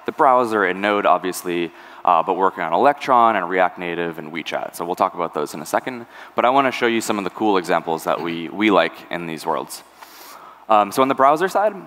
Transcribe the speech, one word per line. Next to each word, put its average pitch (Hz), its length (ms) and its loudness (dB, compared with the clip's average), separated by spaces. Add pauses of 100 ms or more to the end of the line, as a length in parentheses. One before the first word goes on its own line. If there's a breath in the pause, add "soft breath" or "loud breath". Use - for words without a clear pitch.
the - 80 -6
browser 127 520 2
and 92 180 -2
Node, 101 240 2
obviously, 87 640 -2 (340 loud breath)
uh, 85 180 4
but 90 120 0
working 92 300 0
on 80 80 -4
Electron 117 640 2
and 90 120 -2
React 92 300 0
Native 85 400 -6
and 78 140 -12
WeChat. 80 420 -8
So 90 100 -8
we'll 87 120 -4
talk 95 180 0
about 85 180 -6
those 76 220 -4
in 80 80 -10
a - 40 -14
second. 123 400 -6 (280 loud breath)
But 113 100 2
I 120 60 6
wanna 135 220 2
show 120 160 0
you 117 120 2
some 107 180 -2
of 98 60 -4
the 87 60 -6
cool 107 260 0
examples 82 480 -2
that 82 160 0
we, 82 280 -6
we 104 220 0
like 82 240 2 (160)
in 85 160 -6
these 80 200 -10
worlds. 73 380 -6 (840 loud breath)
Um, 104 220 4
so 135 120 2
on 131 60 2
the 135 60 0
browser 151 340 4
side, 208 260 0 (120)